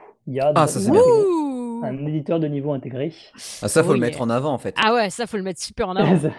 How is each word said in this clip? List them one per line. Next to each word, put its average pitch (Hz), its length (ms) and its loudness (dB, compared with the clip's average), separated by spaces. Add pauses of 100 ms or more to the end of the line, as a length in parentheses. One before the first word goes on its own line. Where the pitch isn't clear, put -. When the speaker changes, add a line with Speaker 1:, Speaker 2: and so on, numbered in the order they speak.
(260)
Speaker 1:
Il 127 80 -8
y 131 60 -4
a 139 80 2
Speaker 2:
Ah, 151 40 4
Speaker 1:
dans 151 140 4
Speaker 2:
ça, - 140 -2
c'est 202 80 0
Speaker 1:
le 262 60 4
Speaker 2:
bien. 453 80 8
Speaker 1:
jeu 453 260 6
Speaker 3:
Ouh. 254 560 -2
Speaker 1:
un 139 220 -6
éditeur 156 340 -2
de 160 60 0
niveau 147 260 -4
intégré. 135 400 -8 (500)
Speaker 2:
Ah, 107 60 -4
ça, 160 140 2
faut 175 80 0
Speaker 3:
Oh - 20 2
Speaker 2:
le 131 60 2
Speaker 3:
yeah. 120 100 0
Speaker 2:
mettre 120 140 -6
en 117 80 -2
avant, 131 220 -2
en 123 60 -4
fait. - 240 -8
Speaker 3:
Ah 220 120 2
ouais, 214 160 0
ça, 233 160 -6
faut 220 100 -6
le 190 60 -4
mettre 185 180 -8
super - 280 -6
en 180 80 -6
avant. 180 200 4
Speaker 1:
<laughs> - 0 -
Faudrait 151 220 -2